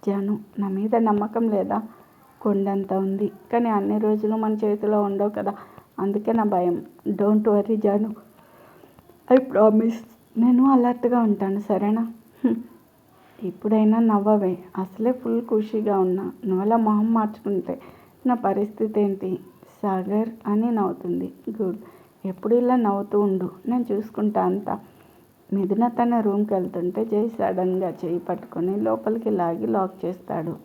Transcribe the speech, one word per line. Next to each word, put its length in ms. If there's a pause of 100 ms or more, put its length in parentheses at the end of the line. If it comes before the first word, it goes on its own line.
"జాను, 320 (200)
నా 80
మీద 280
నమ్మకం 540
లేదా?" 320 (600)
"కొండంత 520
ఉంది, 380 (220)
కానీ 160
అన్ని 280
రోజులు 380
మన 180
చేతిలో 480
ఉండవు 280
కదా, 260 (440)
అందుకే 340
నా 100
భయం." 420 (240)
"Don't 340
worry 320
జాను, 400 (1200)
I 40
promise, 680 (320)
నేను 340
అలర్ట్గా 480
ఉంటాను, 400
సరేనా?" 420 (440)
"హ్మ్. 100 (880)
ఇప్పుడైనా 560
నవ్వవే, 580 (200)
అసలే 340
ఫుల్ 300
ఖుషీగా 580
ఉన్నా. 320 (140)
నువ్వు 160
అలా 160
మొహం 360
మార్చుకుంటే 680 (460)
నా 80
పరిస్థితి 680
ఏంటి?" 380 (440)
"సాగర్" 460 (180)
అని 240
నవ్వుతుంది. 640 (280)
"గుడ్, 160 (480)
ఎప్పుడు 300
ఇలా 200
నవ్వుతూ 440
ఉండు, 320 (160)
నేను 240
చూసుకుంటా 520
అంతా." 360 (720)
మిథున 340
తన 320
రూమ్కి 340
వెళ్తుంటే 520
జై 220
సడన్గా 680 (120)
చేయి 140
పట్టుకొని 600
లోపలికి 500
లాగి 380
లాక్ 380
చేస్తాడు. 600